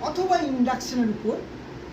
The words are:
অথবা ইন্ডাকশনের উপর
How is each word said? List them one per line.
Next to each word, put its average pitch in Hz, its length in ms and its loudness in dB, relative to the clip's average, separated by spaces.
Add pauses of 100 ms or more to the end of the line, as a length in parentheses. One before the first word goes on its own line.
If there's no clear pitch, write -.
অথবা 349 360 2
ইন্ডাকশনের 254 720 2
উপর 214 260 0 (560)